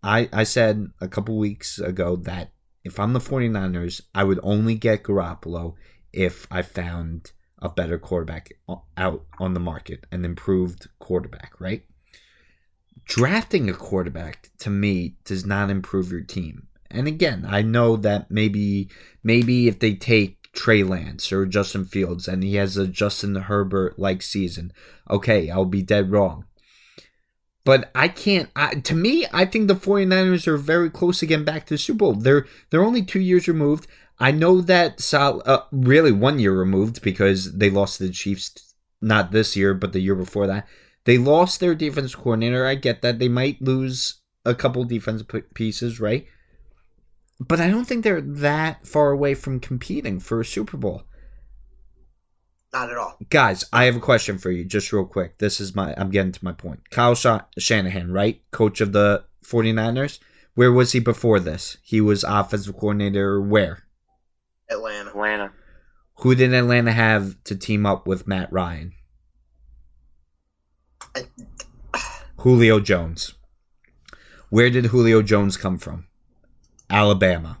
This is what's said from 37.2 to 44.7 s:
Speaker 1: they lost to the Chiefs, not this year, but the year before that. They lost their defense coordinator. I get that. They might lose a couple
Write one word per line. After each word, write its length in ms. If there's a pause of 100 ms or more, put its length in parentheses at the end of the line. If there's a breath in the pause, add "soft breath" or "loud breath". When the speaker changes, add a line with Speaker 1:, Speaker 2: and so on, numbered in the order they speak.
Speaker 1:
they 140
lost 280
to 100
the 60
Chiefs, 600 (260)
not 320
this 240
year, 200
but 180
the 60
year 160
before 320
that. 200 (360 soft breath)
They 160
lost 400
their 160
defense 400
coordinator. 500
I 100
get 280
that. 160
They 100
might 320
lose 600 (220)
a 120
couple 300